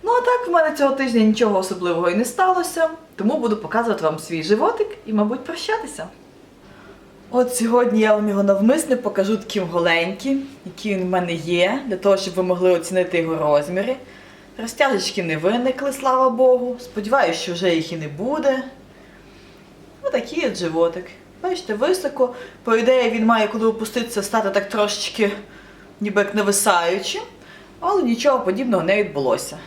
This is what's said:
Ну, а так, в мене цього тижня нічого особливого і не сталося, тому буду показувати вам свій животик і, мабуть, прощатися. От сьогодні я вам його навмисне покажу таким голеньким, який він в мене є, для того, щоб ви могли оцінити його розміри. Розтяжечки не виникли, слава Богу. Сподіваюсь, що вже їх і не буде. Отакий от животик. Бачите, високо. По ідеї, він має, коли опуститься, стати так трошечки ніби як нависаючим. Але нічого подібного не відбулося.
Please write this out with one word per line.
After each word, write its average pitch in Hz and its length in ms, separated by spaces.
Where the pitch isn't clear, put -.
Ну, 440 100
а 494 80
так, 494 280
в - 20
мене 311 260
цього 277 180
тижня 247 260
нічого 214 380
особливого 180 520
і 175 40
не 220 100
сталося, 359 640
тому 240 220
буду 220 180
показувати 233 480
вам 156 140
свій 165 240
животик 320 460
і, 220 60
мабуть, 214 320
прощатися. - 640
От 247 260
сьогодні 226 440
я 214 140
вам 208 140
його 202 140
навмисне 226 540
покажу 208 400
таким 196 280
голеньким, 175 760
який 202 300
він 185 80
в 180 80
мене 180 240
є, 175 520
для 196 100
того, 196 200
щоб 190 180
ви 185 80
могли 180 280
оцінити 180 480
його 160 180
розміри. 160 600
Розтяжечки 226 640
не 160 140
виникли, 247 560
слава 262 380
Богу. 247 500
Сподіваюсь, 214 560
що - 160
вже 170 220
їх 160 180
і 165 40
не 151 120
буде. 262 540
Отакий 330 440
от 196 100
животик. 170 500
Бачите, 359 320
високо. 269 600
По 220 120
ідеї, 233 340
він 226 160
має, 220 220
коли 220 180
опуститься, 220 560
стати 202 280
так 196 180
трошечки 208 640
ніби 202 220
як 202 120
нависаючим. 196 880
Але 381 220
нічого 247 380
подібного 196 420
не 190 140
відбулося. 143 720